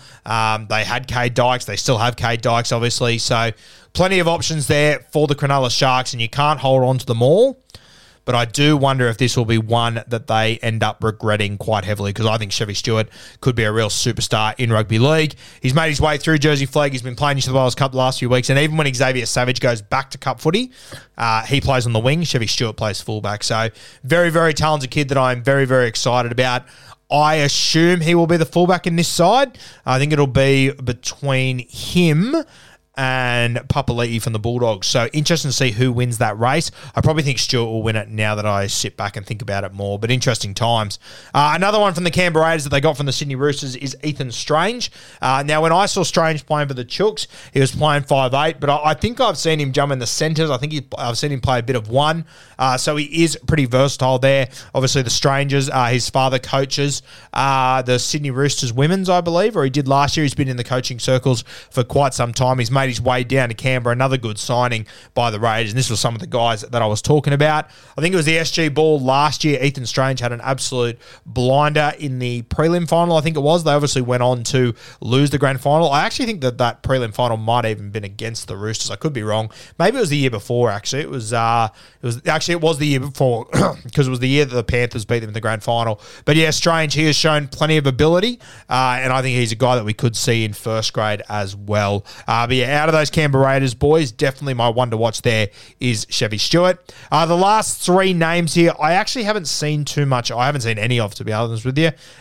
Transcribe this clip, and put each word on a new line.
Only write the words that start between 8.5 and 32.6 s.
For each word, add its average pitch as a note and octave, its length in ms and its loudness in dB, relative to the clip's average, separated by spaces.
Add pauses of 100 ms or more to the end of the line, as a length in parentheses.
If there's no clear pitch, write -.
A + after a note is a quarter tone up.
wonder C3 300 2
if A2+ 100 -2
this B2 180 0
will B2 100 2
be A2+ 120 2
one A#2 500 0
that A#2 200 -6
they A2 340 2
end A2+ 220 -2
up G#2+ 200 -4
regretting G#2 540 -2
quite G#2 260 -2
heavily, G2+ 300 -4
'cause A2 140 -2
I A2 100 0
think G#2 140 -6
Chevy G#2 240 -4
Stewart A2 340 -2 (320)
could B2+ 140 0
be A2+ 80 2
a G#2+ 80 2
real A2 180 0
superstar A2 720 -2
in A#2 120 0
rugby A2 280 2
league. D#3 340 2 (280)
He's B2+ 120 0
made D#3+ 160 2
his D3 100 -2
way D3+ 180 2
through D#3 200 2
Jersey C#3+ 300 2
Flegg. C#3+ 240 0
He's B2+ 100 -6
been B2 140 -10
playing C#3+ 220 0
New C3 40 -2
South C3 140 0
Wales C3 180 2
Cup C3+ 200 -2
the B2+ 40 -4
last B2+ 220 0
few B2 100 -2
weeks. B2+ 220 2
And C#3 80 4
even D#3 180 2
when C#3+ 160 2
Xavier B2+ 320 0
Savage B2 360 0
goes A#2+ 200 2
back C3 300 -4
to - 80 -14
Cup B2+ 200 -4
footy, A3+ 320 0 (460)
uh, A2+ 260 0
he C3 160 0
plays B2 280 2
on A#2+ 60 0
the A2 60 2
wing. C#3 240 2
Chevy B2 220 -2
Stewart A2 300 -2
plays G#2 260 -4
fullback. G#2 420 -6
So A2+ 260 -2 (340)
very, E3 260 2
very D#3+ 240 2
talented D3+ 380 -2
kid D3 180 -2
that C3+ 80 0
I'm B2+ 240 2
very, C#3 240 2
very B2+ 220 4
excited A#2+ 440 0
about. B2 340 0 (440)
I D3+ 260 4
assume D#3+ 640 2
he E3 120 2
will E3+ 140 4
be E3+ 100 4
the D#3+ 80 0
fullback F3 400 2
in E3+ 100 0
this E3+ 120 0
side. A3+ 500 2 (300)
I C3 100 2
think D3 160 0
it'll C#3+ 140 4
be C3+ 420 4
between C3 1000 -4
him F3 680 2 (640)